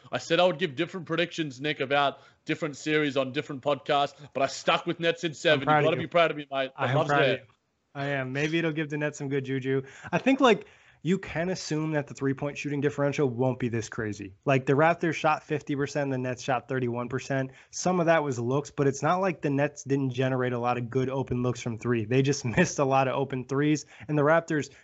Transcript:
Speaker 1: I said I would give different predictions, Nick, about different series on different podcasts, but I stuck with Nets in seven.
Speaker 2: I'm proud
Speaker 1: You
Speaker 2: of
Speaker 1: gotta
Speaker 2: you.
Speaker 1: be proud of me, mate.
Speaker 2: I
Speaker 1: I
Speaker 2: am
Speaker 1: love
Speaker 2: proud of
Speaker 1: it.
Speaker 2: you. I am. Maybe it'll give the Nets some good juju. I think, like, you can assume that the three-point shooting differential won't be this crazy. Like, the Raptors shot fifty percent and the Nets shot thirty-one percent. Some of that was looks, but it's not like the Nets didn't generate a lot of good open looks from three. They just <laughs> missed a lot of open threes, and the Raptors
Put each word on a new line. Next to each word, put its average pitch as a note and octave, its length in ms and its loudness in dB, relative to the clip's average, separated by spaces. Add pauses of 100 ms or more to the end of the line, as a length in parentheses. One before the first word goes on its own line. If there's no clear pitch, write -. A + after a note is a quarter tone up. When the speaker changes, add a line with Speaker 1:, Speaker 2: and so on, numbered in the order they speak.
(120)
Speaker 1:
I B2 60 -4
said E3 240 2
I F3+ 40 8
would E3+ 140 2
give D#3 160 -4
different E3 300 -6
predictions, D#3+ 560 -4
Nick, D3+ 180 -4
about C#3 400 2 (240)
different D#3 320 -4
series D3+ 400 0
on C3 160 0
different C#3+ 300 -6
podcasts, C#3+ 520 0 (200)
but C3+ 100 0
I C3+ 40 2
stuck - 380 0
with E3+ 140 -4
Nets E3+ 240 0
in D#3+ 100 -4
seven. D3+ 280 4
Speaker 2:
I'm C3+ 60 -6
proud D3+ 120 6
Speaker 1:
You - 0 -
Speaker 2:
of D3 60 4
Speaker 1:
gotta E3 160 2
Speaker 2:
you. D#3 60 -6
Speaker 1:
be - 40 -16
proud E3 200 4
of D3 60 -8
me, C#3+ 140 -10
mate. C3+ 240 -2
Speaker 2:
I C#3 100 -2
Speaker 1:
I B2 40 0
Speaker 2:
am C3+ 80 2
Speaker 1:
love D3+ 100 2
Speaker 2:
proud C#3+ 140 4
of C3+ 80 4
Speaker 1:
it. A2+ 180 0
Speaker 2:
you. - 60 -20 (420)
I C#3 120 -6
am. C3+ 260 -2
Maybe D#3 260 0
it'll E3 140 0
give D3+ 160 -4
the D3+ 80 -4
Nets D3 200 -2
some C#3 120 -6
good C3+ 160 0
juju. C3+ 380 -2 (280)
I E3+ 60 2
think, C4+ 240 2
like, A#3 240 6 (380)
you F#3 140 2
can F3 320 -4
assume D#3 440 -2
that C#3+ 120 0
the - 80 -16
three-point C3+ 420 -2
shooting C#3+ 240 -4
differential C#3+ 480 2
won't B2 300 0
be A#2+ 120 -2
this A2 200 -4
crazy. G2+ 440 -6 (120)
Like, C3+ 220 2
the C#3+ 60 4
Raptors D#3+ 420 4
shot D3+ 260 0
fifty D3 340 -4
percent C#3+ 280 -2
and C3+ 100 -2
the B2+ 60 -2
Nets B2+ 240 -6
shot B2 240 -2
thirty-one B2 420 -2
percent. C3 400 -4 (220)
Some F3+ 280 0
of E3 60 2
that E3 180 6
was C3+ 140 -4
looks, C3 320 -2
but C#3+ 160 -2
it's C3+ 160 0
not F3 180 2
like F#3+ 220 -2
the D#3 80 -2
Nets C#3+ 340 -2
didn't C3+ 280 0
generate B2+ 420 0
a A#2+ 60 -2
lot A#2+ 180 0
of A#2+ 140 -6
good C3 180 0
open B2+ 320 -4
looks B2 180 -2
from A2+ 200 -6
three. A#2 260 0
They B2+ 160 4
just C3+ 240 0
<laughs> A2 120 -2
missed F3 200 2
a C#3+ 80 2
lot C3+ 220 2
of B2+ 80 -2
open C3+ 300 -4
threes, D3 420 0 (200)
and D3+ 80 -2
the D3 60 4
Raptors D#3+ 480 2 (140)